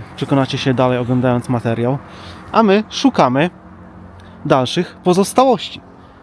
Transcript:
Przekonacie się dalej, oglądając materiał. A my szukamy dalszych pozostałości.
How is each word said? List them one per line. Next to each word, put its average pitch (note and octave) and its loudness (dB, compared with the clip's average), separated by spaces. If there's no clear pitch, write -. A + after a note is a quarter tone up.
Przekonacie C3+ -2
się C3+ 0
dalej, B2+ 0
oglądając B2 -2
materiał. A#2+ -2
A A3 2
my G#3 4
szukamy D3+ 2
dalszych D3 0
pozostałości. G3 0